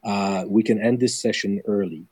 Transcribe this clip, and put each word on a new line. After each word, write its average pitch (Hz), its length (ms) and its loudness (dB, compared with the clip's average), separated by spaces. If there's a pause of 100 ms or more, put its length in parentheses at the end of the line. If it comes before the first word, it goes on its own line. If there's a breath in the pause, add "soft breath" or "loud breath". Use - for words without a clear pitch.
Uh, 98 460 -2
we 107 160 4
can 107 160 2
end 120 180 2
this 123 220 0
session 101 460 -2
early. 90 460 -2